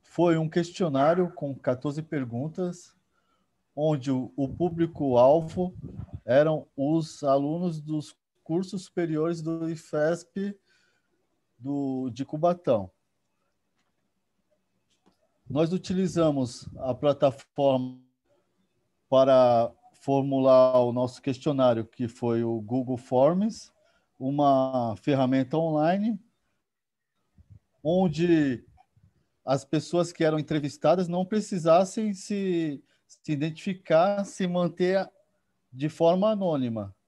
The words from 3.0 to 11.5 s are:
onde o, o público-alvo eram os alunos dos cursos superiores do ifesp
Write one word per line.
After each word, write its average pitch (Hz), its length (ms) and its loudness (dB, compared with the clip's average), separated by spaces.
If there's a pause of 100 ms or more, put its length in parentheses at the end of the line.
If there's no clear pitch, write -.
onde 147 340 0
o, 131 260 -2
o 139 120 -2
público-alvo 165 1300 2 (500)
eram 147 500 2
os 156 480 -4
alunos 151 580 -2
dos 151 360 -8 (260)
cursos 185 420 -6
superiores 160 580 -4
do 165 260 -6
ifesp 170 920 -4 (1000)